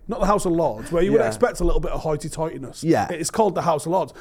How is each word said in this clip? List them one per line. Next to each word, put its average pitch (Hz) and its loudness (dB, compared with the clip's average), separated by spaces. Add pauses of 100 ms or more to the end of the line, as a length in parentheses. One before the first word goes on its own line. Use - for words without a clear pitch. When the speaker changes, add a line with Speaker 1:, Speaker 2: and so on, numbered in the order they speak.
Speaker 1:
Not 226 -4
the 196 2
House 202 2
of 180 2
Lords, 139 -2
where 170 2
you 190 2
would - 6
Speaker 2:
Yeah. - 2
Speaker 1:
expect - 0
a - 0
little - 4
bit 160 -4
of 143 -4
hoity-toityness. 156 -6
Speaker 2:
Yeah. 143 4
Speaker 1:
It's 170 -4
called 202 2
the - -2
House 160 0
of 165 -2
Lords. 170 0